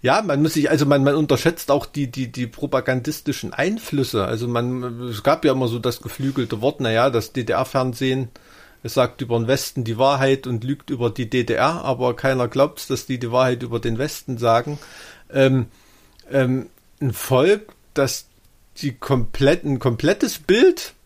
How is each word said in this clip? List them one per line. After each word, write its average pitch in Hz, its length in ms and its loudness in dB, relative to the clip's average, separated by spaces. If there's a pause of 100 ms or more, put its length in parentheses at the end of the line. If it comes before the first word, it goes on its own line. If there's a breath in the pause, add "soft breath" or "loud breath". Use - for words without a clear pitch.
Ja, 151 200 2
man 147 200 0
muss 156 140 2
sich, 143 140 2
also 147 160 4
man, 139 200 4
man 143 100 4
unterschätzt 151 560 0
auch 143 140 2
die, 139 260 -6
die, 127 180 -8
die 123 160 -6
propagandistischen 131 1080 -4
Einflüsse. 139 720 -2
Also 117 240 -4
man, 123 580 -4
es 107 160 -8
gab 151 220 2
ja 139 80 4
immer 131 160 0
so 120 100 -4
das 120 220 -4
geflügelte 131 580 -4
Wort, 135 220 -2
na 117 100 0
ja, 117 180 2
das 117 220 -2
D-D-R-Fernsehen, 131 960 -2 (560 loud breath)
es - 120 -6
sagt 123 260 2
über 117 180 0
den 113 80 0
Westen 131 380 -2
die 113 120 -4
Wahrheit 135 480 2
und 120 200 -4
lügt 135 240 -6
über 120 200 -2
die 110 200 -6
D 123 160 0
D 117 80 0
R, 151 320 0
aber 123 320 -2
keiner 127 320 0
glaubt's, 139 380 0
dass 127 180 -4
die 131 120 -6
die 120 140 -6
Wahrheit 123 320 2
über 117 160 -4
den 113 180 -2
Westen 135 400 -6
sagen. 120 400 2 (540 loud breath)
Ähm, 131 360 4 (640 soft breath)
ähm, 131 380 0 (320)
ein 127 140 0
Volk, 175 600 2 (200)
das - 320 -2 (540)
die 143 120 -4
komplett, 139 720 0
ein 135 160 -2
komplettes 151 580 0
Bild 285 580 4 (100)